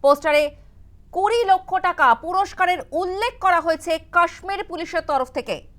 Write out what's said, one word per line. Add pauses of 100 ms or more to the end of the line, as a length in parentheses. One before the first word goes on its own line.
পোস্টারে (720)
কুড়ি
লক্ষ (180)
টাকা
পুরস্কারের (120)
উল্লেখ (120)
করা
হয়েছে (240)
কাশ্মীর
পুলিশের
তরফ
থেকে। (220)